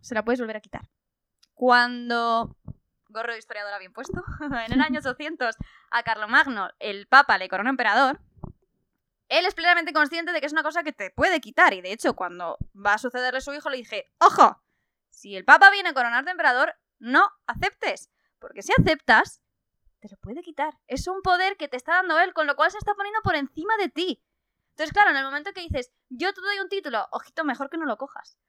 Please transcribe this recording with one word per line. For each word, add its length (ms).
se 120
la 100
puedes 160
volver 180
a 40
quitar. 280
Cuando, 1000
gorro 240
de 60
historiadora 400
bien 140
puesto, 300
<laughs> 440
en 60
el 80
año 180
ochocientos 560
a 120
Carlomagno, 680
el 280
Papa 300
le 120
corona 200
emperador, 520
él 160
es 100
plenamente 380
consciente 380
de 80
que 60
es 80
una 100
cosa 200
que 100
te 180
puede 300
quitar. 320
Y 80
de 100
hecho, 240
cuando 420
va 180
a 40
sucederle 440
su 120
hijo, 160
le 80
dije, 280
"Ojo, 420
si 260
el 100
Papa 260
viene 180
a 40
coronarte 380
emperador, 420
no 240
aceptes. 600
Porque 220
si 160
aceptas, 640
te 100
lo 80
puede 260
quitar. 320
Es 220
un 160
poder 340
que 100
te 80
está 180
dando 260
él, 140
con 120
lo 100
cual 160
se 60
está 160
poniendo 300
por 120
encima 420
de 120
ti". 340
Entonces, 240
claro, 160
en 80
el 80
momento 280
que 80
dices, 300
"Yo 240
te 80
doy 200
un 80
título", 420
ojito, 320
mejor 260
que 80
no 80
lo 120
cojas 400